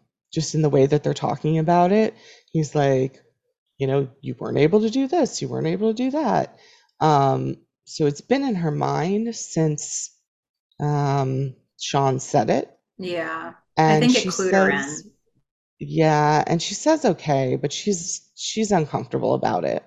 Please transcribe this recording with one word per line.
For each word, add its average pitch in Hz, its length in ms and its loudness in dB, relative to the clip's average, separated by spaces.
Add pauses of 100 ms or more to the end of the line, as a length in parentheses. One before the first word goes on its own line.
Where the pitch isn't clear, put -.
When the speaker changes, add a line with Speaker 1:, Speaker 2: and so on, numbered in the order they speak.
(320)
Speaker 1:
just 156 240 -4
in 156 60 2
the 151 80 2
way 139 160 4
that 143 180 2
they're 143 100 -2
talking 156 440 -2
about 175 340 4
it. 214 220 2 (400)
He's 156 220 -2
like, 135 460 0 (560)
you 135 100 -2
know, 135 200 0 (140)
"You 131 180 -8
weren't 117 180 -4
able 160 240 4
to 220 80 0
do 269 180 0
this. 320 340 0
You 135 80 -6
weren't 131 180 -4
able 202 260 0
to 247 120 -4
do 262 60 -2
that." 247 460 -2 (440)
Um, 135 560 2 (260)
so - 220 -4
it's 143 160 -2
been 277 240 -2
in 233 100 -2
her 165 160 -2
mind 151 640 -2
since, - 760 -4 (720)
um, 139 760 -2 (220)
Sean 135 440 0
said - 280 0
it. - 220 -2 (260)
Speaker 2:
Yeah. 165 540 -8 (260)
I 160 60 6
Speaker 1:
And 156 200 6
Speaker 2:
think 247 140 6
it 214 40 2
Speaker 1:
she 185 80 -4
Speaker 2:
clued 185 240 -2
her 190 180 4
Speaker 1:
says, 139 300 -6
Speaker 2:
in. - 100 -20 (680)
Speaker 1:
yeah, 151 680 4
and 165 140 0
she - 140 -8
says, 311 280 0
"Okay," 135 580 0
but 143 120 -4
she's, - 600 -6
she's 214 360 -4
uncomfortable 131 640 0
about 107 320 0
it. - 220 -4